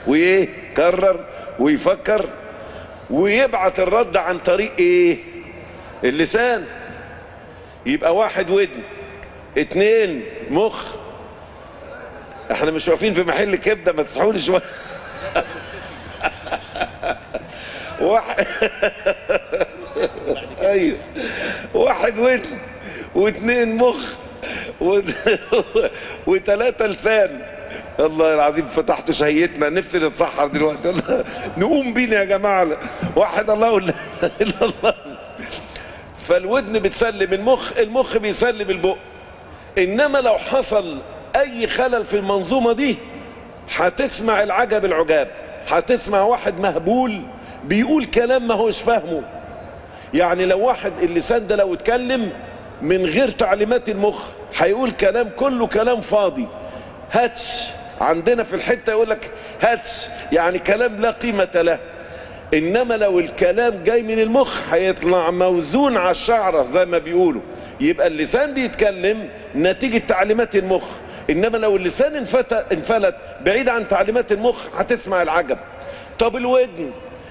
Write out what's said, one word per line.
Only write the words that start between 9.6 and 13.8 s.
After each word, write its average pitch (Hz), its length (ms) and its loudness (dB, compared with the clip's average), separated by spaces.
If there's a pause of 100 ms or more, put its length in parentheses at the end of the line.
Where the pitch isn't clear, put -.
مخ. 190 360 0 (1700)
احنا 151 200 -2
مش 160 160 -4
واقفين 180 260 2
في 175 100 2
محل 180 320 0
كبده، 180 380 0